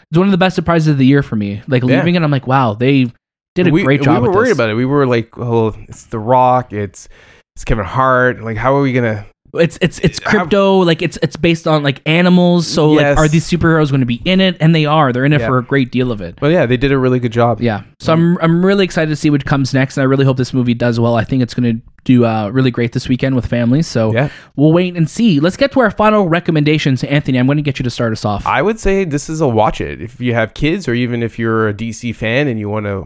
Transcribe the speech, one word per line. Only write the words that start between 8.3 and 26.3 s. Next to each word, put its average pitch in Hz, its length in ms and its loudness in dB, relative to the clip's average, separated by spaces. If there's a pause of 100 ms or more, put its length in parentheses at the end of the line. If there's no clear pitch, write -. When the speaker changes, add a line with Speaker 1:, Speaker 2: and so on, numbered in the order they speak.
Speaker 2:
Like, 113 140 -8
how 127 180 0
are 139 60 0
we 135 120 0
gonna" 113 320 -2 (280)
Speaker 1:
It's, 160 280 0
it's, - 180 -2
it's - 240 -2
Speaker 2:
how 214 160 0
Speaker 1:
crypto, 196 400 2
like, 170 220 2
it's, 170 220 -6
it's - 140 -4
based 165 300 -2
on, 156 140 0
like, 139 240 -4
animals, 175 600 2
so, 156 240 2
like, 151 120 4
Speaker 2:
Yes. 143 140 2
Speaker 1:
are 156 120 4
these 156 200 0
superheroes 160 420 2
gonna 135 140 0
be 120 200 -4
in 185 160 2
it? 185 180 0
And 165 160 4
they 156 100 2
are. 147 280 2
They're 123 100 -2
in 143 80 2
it 147 80 2
Speaker 2:
Yeah. 117 80 -2
Speaker 1:
for 127 100 0
a 123 60 0
great 131 260 -2
deal 123 220 -2
of 107 80 -6
it. 87 200 -10
Speaker 2:
But 143 120 2
yeah, 170 140 2
they 120 100 2
did 135 160 0
a 139 60 2
really 127 220 0
good 120 120 -2
job. 117 300 0
Speaker 1:
Yeah. 107 220 -2 (160)
So - 140 0
Speaker 2:
Mm. 160 40 2
Speaker 1:
I'm, 170 240 2
I'm 165 240 2
really 196 180 2
excited 165 260 -2
to 151 60 -4
see 151 140 0
what 143 160 0
comes 139 280 -2
next, 131 240 0
and 143 40 0
I 135 40 2
really 135 200 2
hope 131 100 2
this 127 180 -4
movie 123 200 0
does 120 260 -2
well. 117 160 0
I 110 80 0
think 131 180 -2
it's 120 120 -4
gonna 120 220 -2 (320)
do, 123 180 4
uh, 110 240 -2
really 131 220 0
great 117 220 -4
this 135 160 -6
weekend 131 260 -2
with 123 100 -2
families. 120 400 0
So 110 280 -2
Speaker 2:
Yeah. 135 160 0 (260)
Speaker 1:
we'll 147 160 4
wait 175 240 2
and 160 140 0
see. 214 320 2
Let's 180 160 0
get 277 160 0
to 269 80 2
our 214 100 2
final 214 380 2
recommendations. 151 760 0